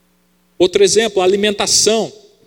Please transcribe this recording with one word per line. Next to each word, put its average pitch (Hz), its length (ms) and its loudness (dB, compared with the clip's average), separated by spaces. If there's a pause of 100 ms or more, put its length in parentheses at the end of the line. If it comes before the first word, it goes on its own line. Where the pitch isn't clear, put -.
(560)
Outro 185 260 0
exemplo, 202 380 0
a 180 60 0
alimentação. 202 840 0 (360)